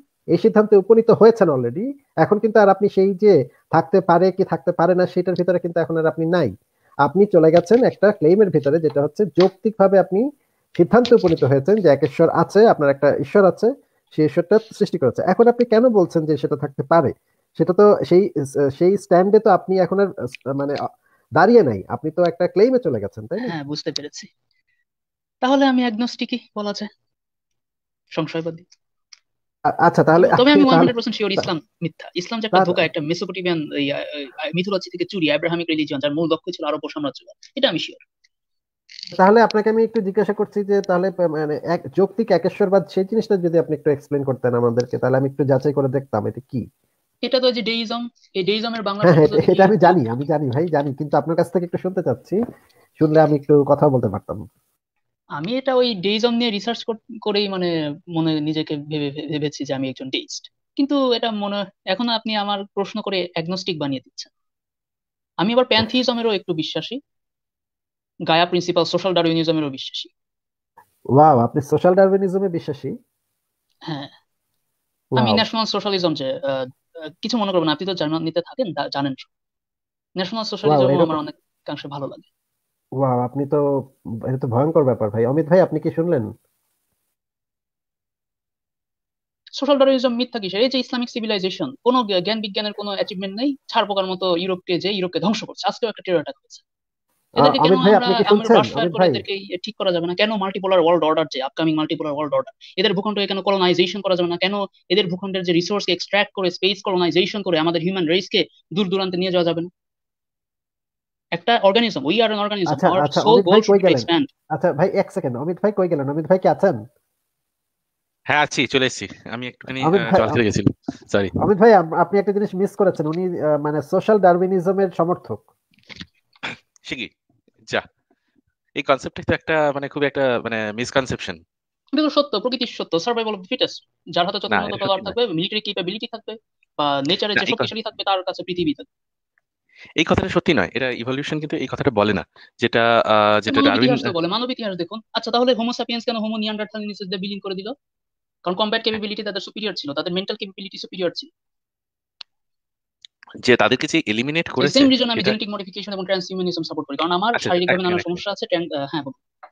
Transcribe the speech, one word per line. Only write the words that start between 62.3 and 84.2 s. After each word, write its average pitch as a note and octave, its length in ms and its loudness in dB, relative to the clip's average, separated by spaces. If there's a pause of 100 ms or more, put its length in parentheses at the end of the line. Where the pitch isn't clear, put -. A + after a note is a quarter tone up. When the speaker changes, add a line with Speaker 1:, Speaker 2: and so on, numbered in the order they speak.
Speaker 2:
আমার G3+ 280 -4 (100)
প্রশ্ন G3+ 260 -6
করে F#3 340 -4
অ্যাগনস্টিক F3 440 -6
বানিয়ে C#3 220 -6
দিচ্ছেন। - 320 -20 (1040)
আমি G3 160 0
আবার B3+ 120 4
প্যানথিজমেরও A#3 680 0
একটু F#3 220 -4
বিশ্বাসী, D#3+ 460 -6 (1300)
গায়া E3 180 4
প্রিন্সিপাল, F3 380 0
সোশ্যাল F3+ 300 -2
ডারউইনিজমেরও E3 560 0
বিশ্বাসী। - 380 -12 (960)
Speaker 1:
ওয়াও, C#3+ 340 6
আপনি C#3 240 0
সোশ্যাল F3+ 320 2
ডারউইনিজমে F#3+ 540 2
বিশ্বাসী? E3 480 -8 (840)
Speaker 2:
হ্যাঁ, C#3+ 280 -12 (1040)
Speaker 1:
ওয়াও। A3 120 2
Speaker 2:
আমি A3 80 2
ন্যাশনাল A3 320 0
সোশ্যালিজম F#3+ 500 -2
যে, C3+ 180 -4
আহ, C3+ 340 -4 (360)
আহ, D#3 60 -14 (140)
কিছু A3+ 160 -4
মনে G3 140 -2
করবেন E3+ 140 0
না, D3+ 60 0
আপনি D#3+ 140 -6
তো F#3+ 80 -6
জার্মানিতে D#3+ 460 -4
থাকেন, F#3 320 -6
দা-, C#3+ 160 -6
জানেন C#3 300 -4
সব। - 120 -20 (840)
ন্যাশনাল G#3+ 280 -6
সোশ্যালিজমও D3+ 400 0
Speaker 1:
ওয়াও, C3 60 4
এরকম E3+ 140 4
Speaker 2:
আমার D#3 140 0
অনেকাংশে - 720 -12
ভালো C#3+ 180 -10
লাগে। - 240 -20 (640)
Speaker 1:
ওয়াও, C3 280 0
আপনি C#3 280 -4
তো, C#3+ 420 0 (380)